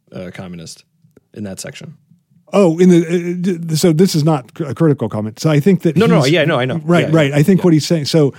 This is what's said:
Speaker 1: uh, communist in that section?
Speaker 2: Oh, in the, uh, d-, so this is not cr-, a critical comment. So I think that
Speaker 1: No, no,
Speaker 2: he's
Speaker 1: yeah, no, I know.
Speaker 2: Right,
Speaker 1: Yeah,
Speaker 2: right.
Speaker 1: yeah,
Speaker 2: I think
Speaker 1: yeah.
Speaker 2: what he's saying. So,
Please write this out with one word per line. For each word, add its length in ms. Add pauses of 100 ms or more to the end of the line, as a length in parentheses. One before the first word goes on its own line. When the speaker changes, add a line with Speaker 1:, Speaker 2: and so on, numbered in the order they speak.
(120)
Speaker 1:
uh, 220
communist 500 (500)
in 120
that 140
section? 360 (580)
Speaker 2:
Oh, 260
in 100
the, 160
uh, 520 (100)
d-, 80
so 160
this 240
is 80
not 300
cr-, 120
a 100
critical 340
comment. 300
So 100
I 100
think 220
that 160
Speaker 1:
No, 80
no, 160
Speaker 2:
he's 100
Speaker 1:
yeah, 140
no, 140
I 60
know. 200
Speaker 2:
Right, 240
Speaker 1:
Yeah, 60
Speaker 2:
right. 160
Speaker 1:
yeah, 60
Speaker 2:
I 60
think 160
Speaker 1:
yeah. 60
Speaker 2:
what 80
he's 120
saying. 200
So, 340